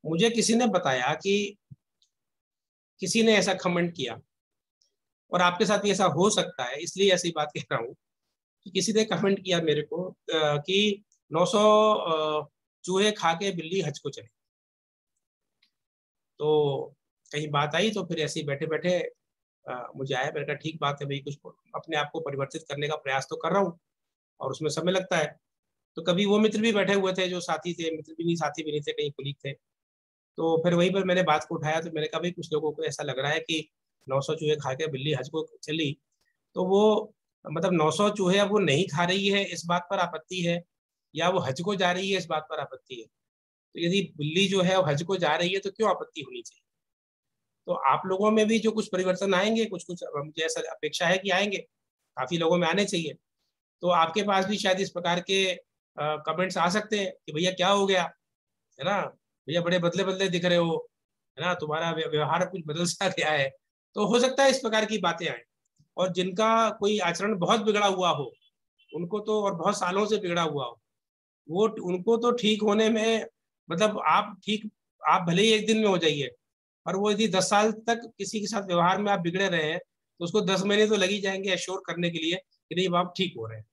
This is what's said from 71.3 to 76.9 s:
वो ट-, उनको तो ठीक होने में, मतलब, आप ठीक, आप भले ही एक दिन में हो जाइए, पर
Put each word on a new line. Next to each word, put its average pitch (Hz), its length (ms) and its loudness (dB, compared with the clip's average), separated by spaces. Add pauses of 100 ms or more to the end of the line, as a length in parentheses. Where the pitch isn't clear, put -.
वो 190 180 2
ट-, 214 120 -4
उनको 185 380 0
तो 240 140 2
ठीक 214 300 2
होने 214 280 4
में, 220 360 0 (460)
मतलब, 202 340 0
आप 185 400 2
ठीक, 214 260 -4 (360)
आप 175 140 6
भले 170 200 2
ही 226 80 6
एक 214 180 2
दिन 220 100 4
में 214 100 2
हो 190 100 4
जाइए, 147 340 0 (540)
पर 175 100 -2